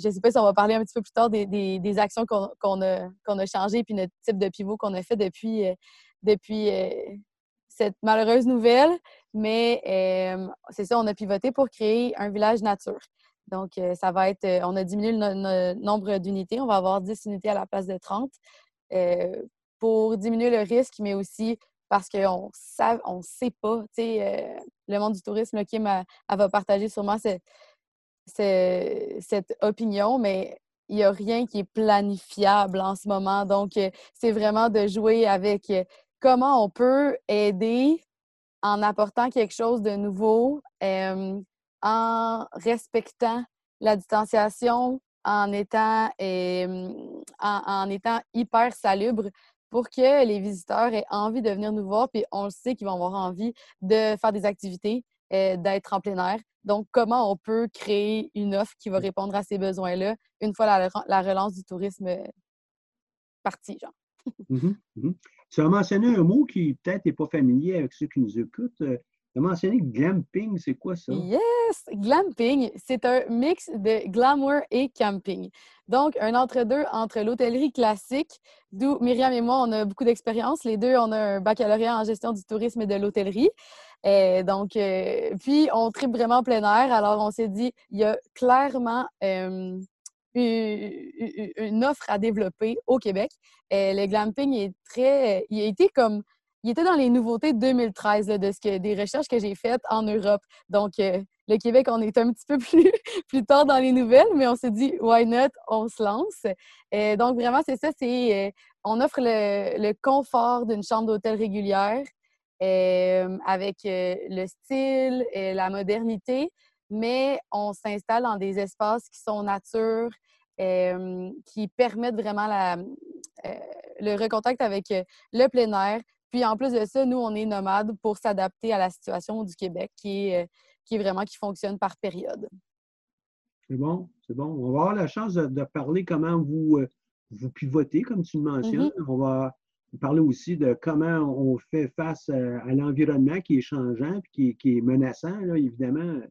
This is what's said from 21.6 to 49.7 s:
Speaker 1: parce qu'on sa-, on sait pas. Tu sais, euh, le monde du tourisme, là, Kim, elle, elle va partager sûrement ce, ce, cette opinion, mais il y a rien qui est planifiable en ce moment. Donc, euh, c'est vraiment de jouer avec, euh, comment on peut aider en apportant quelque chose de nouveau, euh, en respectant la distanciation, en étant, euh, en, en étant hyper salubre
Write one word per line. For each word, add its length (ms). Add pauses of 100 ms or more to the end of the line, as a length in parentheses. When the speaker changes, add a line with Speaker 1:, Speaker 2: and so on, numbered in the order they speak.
Speaker 1:
parce 200
qu'on 440
sa-, 520
on 160
sait 400
pas. 180 (160)
Tu 80
sais, 180
euh, 380 (280)
le 120
monde 140
du 80
tourisme, 360
là, 80
Kim, 220
elle, 160 (260)
elle 80
va 100
partager 400
sûrement 300
ce, 200 (1000)
ce, 840
cette 420
opinion, 560
mais 400 (300)
il 120
y 40
a 80
rien 340
qui 140
est 140
planifiable 1080
en 160
ce 140
moment. 360
Donc, 300
euh, 140 (240)
c'est 180
vraiment 380
de 180
jouer 400
avec, 440
euh, 120 (380)
comment 420
on 60
peut 480 (100)
aider 720 (600)
en 200
apportant 480
quelque 260
chose 260
de 160
nouveau, 640 (220)
euh, 540 (460)
en 680
respectant 920 (360)
la 160
distanciation, 1040 (220)
en 280
étant, 600 (100)
euh, 720 (460)
en, 260
en 240
étant 300 (160)
hyper 400
salubre 540 (420)